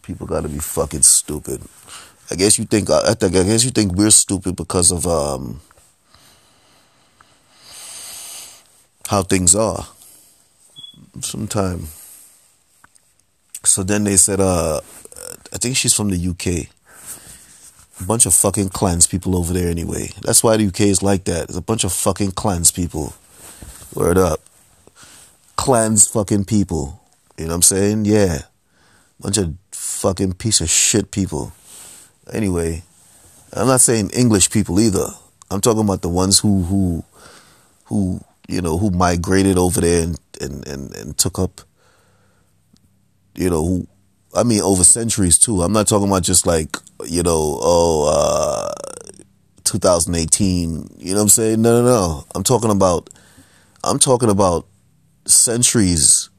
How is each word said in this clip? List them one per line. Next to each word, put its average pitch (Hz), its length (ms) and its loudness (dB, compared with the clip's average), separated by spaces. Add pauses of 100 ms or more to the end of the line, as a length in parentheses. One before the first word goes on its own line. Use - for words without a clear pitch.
People - 240 -12
gotta 80 220 -4
be 73 100 -8
fucking 76 420 -6
stupid. - 600 -2 (680)
I - 60 -6
guess 98 240 2
you 110 60 -4
think, 104 240 0
I 78 240 2
think, 92 220 0
I 92 80 4
guess 113 200 2
you 127 80 -2
think 107 220 0
we're 107 180 2
stupid 95 440 0
because 85 360 -2
of, 87 160 -4
um, 71 540 -4 (3500)
how 101 160 2
things 92 320 2
are. 104 320 -2 (1300)
Sometime. 98 680 -6 (1800)
So - 180 2
then 104 220 0
they 101 140 2
said, 98 240 2
uh, 85 400 0 (720)
I - 40 -12
think 123 200 -2
she's - 160 0
from 104 160 0
the 92 80 0
U 87 160 -2
K. 85 360 -4 (1300)
A 92 40 -10
bunch 107 220 2
of 92 80 0
fucking 98 360 0
clans 85 380 0
people 92 300 -2
over 87 160 -4
there 87 160 -2
anyway. 85 400 -6 (120)
That's - 220 0
why 110 140 4
the 110 60 2
U 98 80 0
K 101 180 2
is 95 120 2
like 98 220 0
that. 87 220 -2
It's - 120 -10
a 85 40 -6
bunch 110 220 -4
of 92 100 -4
fucking 98 380 -2
clans 87 400 0
people. 78 420 -6 (800)
Word 87 240 2
up. 87 240 2 (1120)
Clans 113 520 2
fucking 101 380 0
people. 85 540 -2 (380)
You 80 80 -8
know 82 60 -6
what 87 40 -2
I'm 90 60 -2
saying? 101 440 2
Yeah. 101 360 2 (800)
Bunch 101 180 -4
of 85 180 -2 (160)
fucking 95 640 -4
piece - 260 -2
of 80 100 -2
shit - 420 0
people. 82 420 -4 (800)
Anyway, 85 500 -4 (680)
I'm 113 140 0
not 131 140 4
saying 113 280 2
English 110 400 2
people 95 300 0
either. 92 280 2 (440)
I'm 98 100 -4
talking 110 220 2
about 95 180 0
the 87 80 -4
ones 92 300 2
who, 98 240 2
who, 87 400 -2 (840)
who, 92 360 -4 (260)
you 95 140 -4
know, 85 160 -2
who 104 120 0
migrated 90 680 2
over 90 220 2
there 85 240 2
and, 85 160 -6 (220)
and, 69 260 -10
and, 67 280 -12
and 60 220 -12
took - 200 -2
up, 92 240 -4 (1700)
you 90 140 -2
know, 80 140 0
who, 90 240 -2 (480)
I 101 80 2
mean, 110 180 2
over 92 220 2
centuries 104 540 2
too. 98 240 0
I'm 90 120 0
not 107 140 2
talking 101 200 2
about 95 160 2
just 90 220 0
like, 82 320 0 (280)
you 85 180 -2
know, 78 380 0
oh, 82 500 4
uh, 76 600 0 (880)
two - 160 -2
thousand 87 360 2
eighteen, 82 840 -2
you 85 140 -8
know 98 60 0
what 104 60 2
I'm 104 60 2
saying? 110 320 2
No, 117 200 6
no, 123 60 4
no. 90 460 2
I'm 95 100 -4
talking 110 280 2
about, 95 380 2 (760)
I'm 120 160 0
talking 123 300 2
about 92 360 2 (600)
centuries 110 1120 2